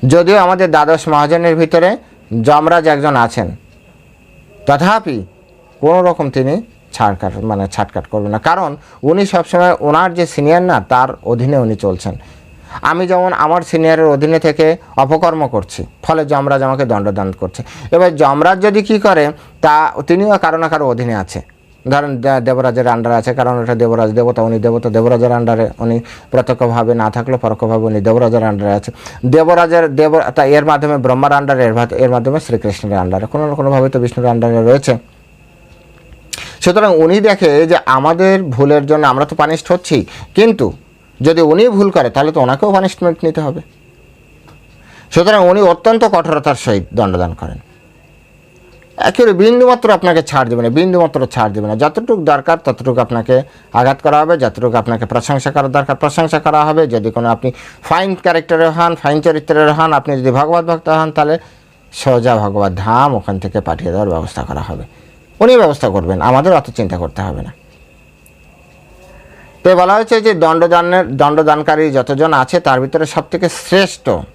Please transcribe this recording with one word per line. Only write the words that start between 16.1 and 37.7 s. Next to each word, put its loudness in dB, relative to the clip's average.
যমরাজ -2
আমাকে -2
দণ্ডদান -4
করছে। -10
এবার 2
যমরাজ 2
যদি 2
কী 0
করে, 0
তা 2
তিনিও 2
কারো -2
না -2
কারো -2
অধীনে -2
আছে। -8
ধরেন -2
দে-, 0
দেবরাজের 0
আন্ডারে 0
আছে, -2
কারণ 0
এটা -2
দেবরাজ 0
দেবতা, 0
উনি 0
দেবতা, -2
দেবরাজের 2
আন্ডারে 0
উনি -2
প্রত্যক্ষভাবে 0
না 0
থাকলেও -4
পরোক্ষভাবে -2
উনি -2
দেবরাজের 2
আন্ডারে -2
আছে। -4
দেবরাজের 2
দেব-, 2
তা 2
এর 4
মাধ্যমে 0
ব্রহ্মার 2
আন্ডারে, 2
এর 2
ভাত-, -2
এর 2
মাধ্যমে -2
শ্রীকৃষ্ণের -4
আন্ডারে, -2
কোনো -4
না -4
কোনোভাবে 0
তো -2
বিষ্ণুর -2
আন্ডারে 0
রয়েছে। 2
সুতরাং 2
উনি 4
দেখে 2
যে 2